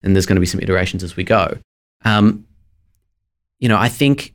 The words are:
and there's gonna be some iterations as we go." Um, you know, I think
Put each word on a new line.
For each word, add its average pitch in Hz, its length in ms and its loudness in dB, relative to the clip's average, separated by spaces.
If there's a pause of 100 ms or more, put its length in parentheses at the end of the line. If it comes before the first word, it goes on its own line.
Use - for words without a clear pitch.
and 95 140 2
there's 95 80 2
gonna 95 160 2
be 90 60 0
some 92 140 -6
iterations 92 420 -4
as 85 140 -12
we 92 80 -6
go." 98 340 0 (480)
Um, 107 400 2 (1120)
you 127 100 -2
know, 110 100 2
I 113 100 2
think 139 460 0